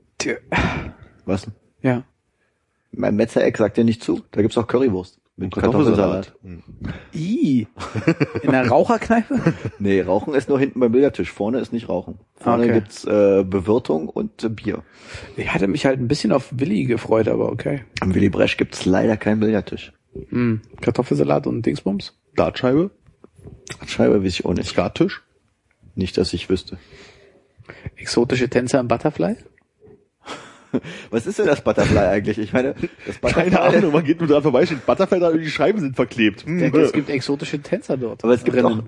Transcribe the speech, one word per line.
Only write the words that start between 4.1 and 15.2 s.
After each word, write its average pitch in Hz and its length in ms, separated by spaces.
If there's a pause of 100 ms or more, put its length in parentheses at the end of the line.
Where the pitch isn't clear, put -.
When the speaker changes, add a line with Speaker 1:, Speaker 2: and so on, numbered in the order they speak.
Speaker 2:
da 107 100
gibt's 110 160
auch 113 100
Currywurst. 110 520 (180)
Mit 92 160
Speaker 3:
Und 101 80
Kartoffelsalat. 98 680 (140)
Speaker 2:
Kartoffelsalat. - 20
Speaker 3:
Mhm. 90 200 (500)
Speaker 1:
I. 160 540 (760)
In - 100
der 127 180
Raucherkneipe? 220 920
Speaker 2:
<laughs> - 200
Nee, 98 220
Rauchen 95 320
ist 135 140
nur 143 100
hinten 135 220
beim 120 140
Billardtisch. 127 360
Vorne 113 300
ist - 140
nicht 117 160
Rauchen. 90 300 (160)
Vorne 120 280
Speaker 1:
Okay. 117 120
Speaker 2:
gibt's, - 280
äh, 101 420
Bewirtung 98 640
und, - 380
äh, 113 40
Bier. 107 340 (520)